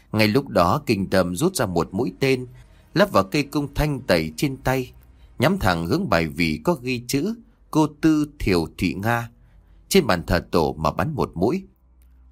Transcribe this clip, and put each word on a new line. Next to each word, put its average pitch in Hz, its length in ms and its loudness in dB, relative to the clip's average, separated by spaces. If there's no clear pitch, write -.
Ngay 107 160 2
lúc 135 200 0
đó 98 380 2
Kinh 98 240 -2
Tâm 90 260 0
rút 185 200 -2
ra 120 100 -2
một 85 260 -2
mũi 131 280 -4
tên, 131 260 0
lắp 202 180 2
vào 196 120 4
cây 156 180 -2
cung 143 320 -4
thanh 143 260 0
tẩy 82 360 0
trên 135 200 -2
tay, 127 360 -4
nhắm 165 200 2
thẳng 85 280 0
hướng 160 220 -2
bài 85 200 2
vị 78 360 -2
có 175 100 2
ghi 123 320 -6
chữ 165 280 -4
"Cô 156 160 4
Tư 151 280 2
Thiều 85 280 2
Thị 87 160 0
Nga" 117 360 -4
trên 185 180 4
bàn 90 200 0
thờ 87 140 2
tổ 78 220 2
mà 76 200 -2
bắn - 220 -4
một 85 200 -2
mũi. 131 300 0